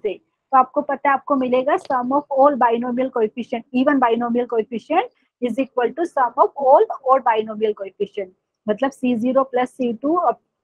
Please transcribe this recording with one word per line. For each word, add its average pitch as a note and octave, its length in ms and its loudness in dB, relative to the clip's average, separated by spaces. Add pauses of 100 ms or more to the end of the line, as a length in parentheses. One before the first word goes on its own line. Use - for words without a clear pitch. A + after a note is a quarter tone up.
दे G3+ 100 -4
तो - 440 -4
आपको C4 240 2
पता C#4 280 -2
है C#4 40 4
आपको C4+ 220 -2
मिलेगा B3+ 420 0
sum B3+ 400 -4
of C#4+ 200 -4
all C#4+ 200 6
binomial A#3+ 540 0
coefficient, A#3 520 -4 (100)
even C4 260 2
binomial A#3+ 480 0
coefficient B3+ 640 -4 (300)
is A#3+ 180 -4
equal B3 320 -2
to D#4+ 160 -4
sum B3+ 360 0
of F4+ 220 -2
all D#4+ 220 4 (180)
odd B3+ 200 2
binomial A3 500 -2
coefficient, G3 560 -10 (360)
मतलब G#3+ 240 -2
सी B3 240 -2
ज़ीरो B3 280 2
प्लस B3+ 280 -2
सी A#3+ 220 -4
टू, C#4+ 220 -2
अब E4+ 240 0 (240)